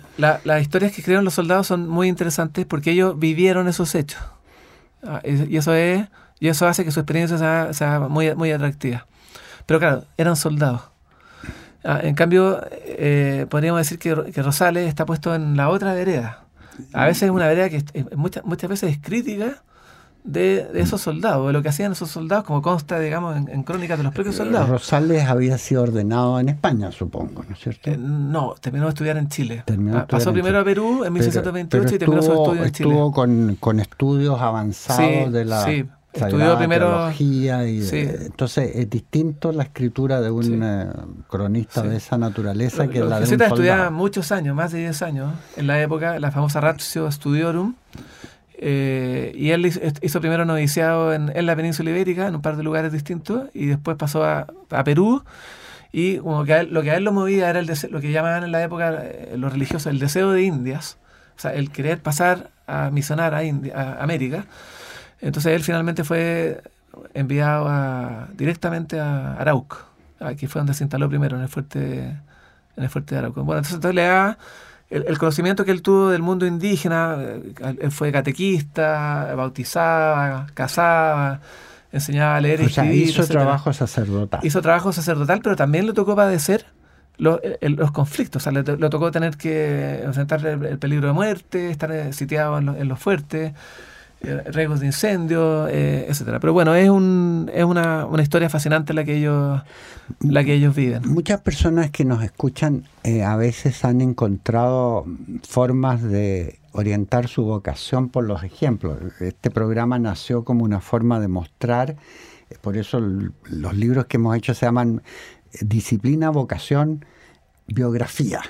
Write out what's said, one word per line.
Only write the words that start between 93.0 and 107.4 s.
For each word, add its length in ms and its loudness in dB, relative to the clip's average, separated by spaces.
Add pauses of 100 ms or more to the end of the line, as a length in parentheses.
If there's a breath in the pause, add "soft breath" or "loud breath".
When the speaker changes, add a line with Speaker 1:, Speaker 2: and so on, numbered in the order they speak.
Speaker 1:
eh, 300 -6
riesgos 280 0
de 80 0
incendio, 800 0
eh, 420 0
etcétera. 300 -2
Pero 140 2
bueno, 220 6
es 140 8
un, 640 4
es 100 2
una, 420 2
una 180 2
historia 260 2
fascinante 440 0
la 100 0
que 140 -2
ellos, 440 2 (600 loud breath)
la 220 4
que 100 2
ellos 220 6
viven. 320 0
Speaker 2:
Muchas 340 2
personas 500 2
que 120 -2
nos 200 2
escuchan, 640 -2 (180)
eh, 200 2
a 120 2
veces 500 0
han 160 4
encontrado 1040 0 (420)
formas 540 2
de 580 -2 (120)
orientar 560 0
su 160 -2